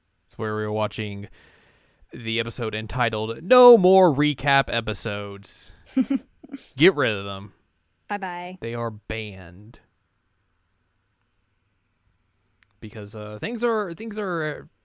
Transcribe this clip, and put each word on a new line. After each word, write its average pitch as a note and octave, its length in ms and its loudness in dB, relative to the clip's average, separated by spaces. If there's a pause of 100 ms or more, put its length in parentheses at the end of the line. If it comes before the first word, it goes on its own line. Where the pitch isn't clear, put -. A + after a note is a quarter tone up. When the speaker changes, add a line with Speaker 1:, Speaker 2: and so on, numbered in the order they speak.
(280)
Speaker 1:
It's - 100 -16
where G#2+ 160 -4
we're G#2+ 160 -4
watching G#2 560 -6 (880)
the A2+ 240 -4
episode A2+ 360 -4
entitled A2 680 -2
No B3 360 10
More F#3 360 6
Recap C#3 540 2
Episodes. G#2 1040 -6 (540)
Speaker 2:
<laughs> - 500 -20
Speaker 1:
Get D#3 180 6
rid C3 160 0
of G2+ 140 -4
them. G2 300 -10 (540)
Speaker 2:
Bye-bye. F#3 520 -8
Speaker 1:
They A#2 140 -8
are A#2 160 -4
banned. G#2 880 -12 (3000)
Because, G#2+ 340 -12
uh, G#2+ 260 -10
things A3 220 -6
are, A3 300 -2
things G#3+ 260 -10
are, D#3 500 -6 (160)